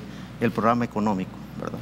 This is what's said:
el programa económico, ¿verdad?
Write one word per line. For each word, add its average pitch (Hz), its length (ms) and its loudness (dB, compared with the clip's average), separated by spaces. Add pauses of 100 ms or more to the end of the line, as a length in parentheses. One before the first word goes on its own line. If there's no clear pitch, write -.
(400)
el 117 120 4
programa 117 340 4
económico, 104 460 0 (280)
¿verdad? - 220 -6